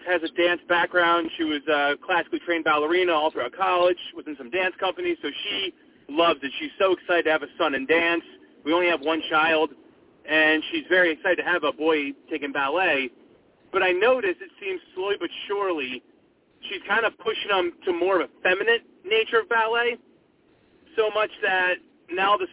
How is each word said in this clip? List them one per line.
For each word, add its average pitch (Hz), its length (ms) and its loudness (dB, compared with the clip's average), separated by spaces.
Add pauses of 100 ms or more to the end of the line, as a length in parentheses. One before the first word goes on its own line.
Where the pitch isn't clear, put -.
has 175 160 0
a 165 60 -6
dance 175 400 0
background. 170 680 2
She 165 80 -2
was 147 220 -4
a 147 380 2
classically 175 340 -2
trained 165 260 -4
ballerina 165 480 2
all 151 180 0
throughout 123 220 -6
college, 180 440 2 (160)
was 160 140 -14
in 151 80 -10
some 127 140 -16
dance 185 260 -2
companies, 180 460 -4
so 147 100 -6
she 196 420 -8 (360)
loves 165 340 2
it. 135 160 -8
She's 151 180 -8
so 190 140 4
excited 175 320 0
to 156 80 2
have 156 120 0
a 147 40 -12 (100)
son 151 180 0
in 135 100 -4
dance. 170 400 2 (400)
We 151 80 0
only 175 140 2
have 165 120 2
one 156 300 -2
child, 160 440 2 (520)
and 156 400 4
she's 160 220 -6
very 180 240 4
excited 165 260 0
to 147 60 -6
have 165 200 0
a 143 80 0
boy 147 400 0 (180)
taking 143 220 -6
ballet. 143 580 0 (600)
But 190 120 0
I 185 100 2
notice 208 480 2
it 185 180 -16
seems 190 220 -8 (120)
slowly 202 240 -4
but 170 120 -8 (180)
surely 165 560 -4 (640)
she's 190 160 -8
kind 220 220 0
of 185 140 -2
pushing 208 320 -6
him 180 200 0 (140)
to 185 80 0
more 175 260 2
of 139 100 -2
a - 140 -20
feminine 208 380 2 (240)
nature 220 340 2
of 220 80 -2
ballet, 233 500 0 (1000)
so 214 140 2
much 208 200 0 (100)
that 185 340 2 (360)
now 190 200 2
all 208 40 6
of 190 60 -2
a 180 120 -4